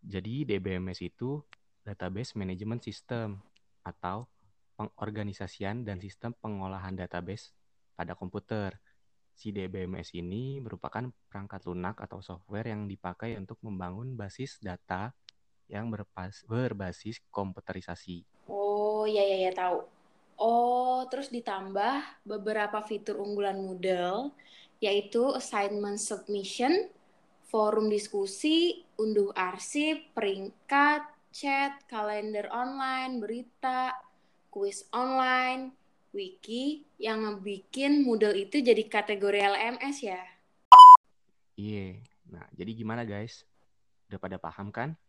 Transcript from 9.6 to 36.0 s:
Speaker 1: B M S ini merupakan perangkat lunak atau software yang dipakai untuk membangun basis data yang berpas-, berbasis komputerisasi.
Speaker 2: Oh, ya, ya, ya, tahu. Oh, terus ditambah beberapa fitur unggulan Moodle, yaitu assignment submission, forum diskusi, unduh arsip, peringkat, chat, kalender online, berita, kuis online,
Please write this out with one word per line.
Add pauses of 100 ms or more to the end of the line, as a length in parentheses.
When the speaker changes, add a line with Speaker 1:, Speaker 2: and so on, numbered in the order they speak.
Speaker 1:
B
M
S
ini
merupakan (240)
perangkat
lunak
atau
software
yang
dipakai
untuk
membangun
basis
data (560)
yang
berpas-,
berbasis
komputerisasi. (240)
Speaker 2:
Oh,
ya,
ya,
ya,
tahu. (560)
Oh,
terus
ditambah (240)
beberapa
fitur
unggulan
Moodle, (480)
yaitu
assignment
submission, (640)
forum
diskusi, (100)
unduh
arsip,
peringkat, (260)
chat, (140)
kalender
online,
berita, (640)
kuis
online, (400)